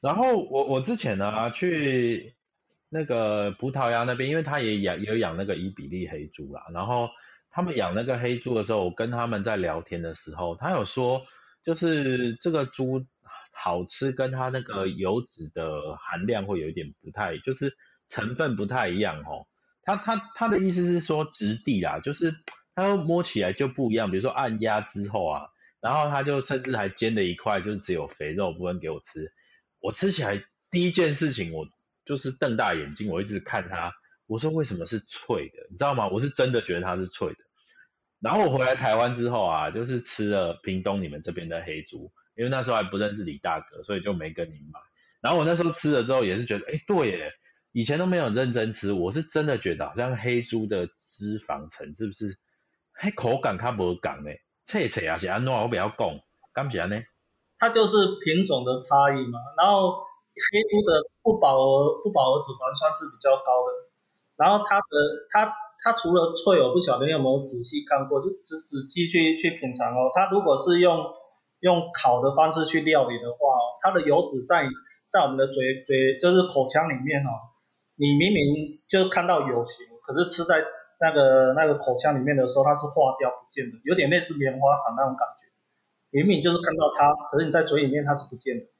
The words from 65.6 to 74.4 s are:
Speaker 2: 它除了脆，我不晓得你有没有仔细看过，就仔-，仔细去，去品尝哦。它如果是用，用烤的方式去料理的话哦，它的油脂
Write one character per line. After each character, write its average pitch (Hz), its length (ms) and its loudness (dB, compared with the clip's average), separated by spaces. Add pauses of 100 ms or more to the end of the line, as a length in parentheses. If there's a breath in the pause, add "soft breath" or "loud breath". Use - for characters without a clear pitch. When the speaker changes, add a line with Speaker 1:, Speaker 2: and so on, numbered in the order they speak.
Speaker 2:
它 226 140 4
除 170 160 0
了 165 220 4
脆， 175 260 4
我 127 140 4
不 175 60 4
晓 131 180 0
得 135 80 0
你 156 60 0
有 156 60 2
没 135 60 0
有 139 220 2
仔 123 160 -8
细 143 260 -6
看 139 200 2
过， 135 120 2
就 175 80 -4 (160)
仔-， 156 160 -12
仔 139 220 -8
细 170 240 -2
去， 160 300 4
去 165 200 -2
品 127 160 -6
尝 120 220 -2
哦。 127 180 4
它 190 180 4
如 196 120 4
果 147 160 4
是 175 220 4
用， 165 260 4 (540)
用 175 340 4
烤 123 260 4
的 139 140 2
方 156 180 6
式 156 140 0
去 160 140 2
料 151 280 4
理 117 140 -4
的 120 100 -6
话 135 220 2
哦， 123 260 0
它 190 120 4
的 175 100 4
油 147 240 6
脂 127 180 -4